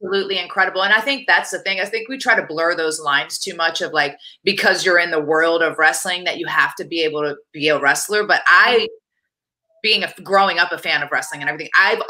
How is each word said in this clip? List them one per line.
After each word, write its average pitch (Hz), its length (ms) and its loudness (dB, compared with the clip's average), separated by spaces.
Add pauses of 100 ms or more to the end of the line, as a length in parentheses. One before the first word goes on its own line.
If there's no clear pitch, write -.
absolutely 190 380 -2
incredible. 185 440 0
And 202 100 2
I 220 60 4
think 269 280 -4
that's 180 240 2
the 180 80 -4
thing. 190 200 -4
I 190 60 -4
think 220 240 -6
we 262 80 -8
try 226 180 0
to - 120 0
blur 165 260 0
those 160 260 -4
lines 147 380 -2
too 185 180 -10
much 165 260 -2
of, 151 120 -4
like, 143 240 0 (260)
because 185 400 2
you're 180 140 4
in 175 140 0
the 156 100 0
world 165 400 2
of 151 160 0
wrestling 180 460 0
that 165 160 -4
you 160 80 -10
have 151 300 0
to 185 80 -8
be 165 180 -2
able 151 180 -2
to 147 140 -2 (180)
be 151 160 -4
a 143 100 2
wrestler. 151 460 0
But 180 220 2
I, 214 400 6 (960)
being 214 200 0
a, 165 180 -6
growing 190 380 2
up 175 120 2
a 160 60 -4
fan 156 240 -2
of 143 100 -6
wrestling 143 300 -4
and 143 80 -6
everything, 156 260 -8
I've 202 340 2